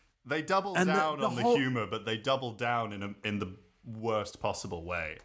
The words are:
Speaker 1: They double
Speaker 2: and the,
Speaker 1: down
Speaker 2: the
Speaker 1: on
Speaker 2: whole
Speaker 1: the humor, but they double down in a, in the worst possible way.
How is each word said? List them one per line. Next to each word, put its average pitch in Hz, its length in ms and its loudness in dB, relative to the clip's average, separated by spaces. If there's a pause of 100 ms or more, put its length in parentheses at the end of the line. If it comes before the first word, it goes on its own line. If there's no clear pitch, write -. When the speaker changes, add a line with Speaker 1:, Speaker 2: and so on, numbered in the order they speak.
(240)
Speaker 1:
They 147 200 -2
double 190 320 0
Speaker 2:
and 175 120 4
the, 156 60 4
Speaker 1:
down 151 260 2
Speaker 2:
the 135 60 2
Speaker 1:
on 123 120 -2
Speaker 2:
whole 233 160 6
Speaker 1:
the 151 80 6
humor, 123 260 0
but 101 180 -4
they 110 120 0
double 127 360 0
down 117 400 0
in 101 80 -6
a, 101 220 -6
in 104 160 -2
the 95 160 -4 (300)
worst 110 540 -2
possible 92 460 -2
way. 85 400 -4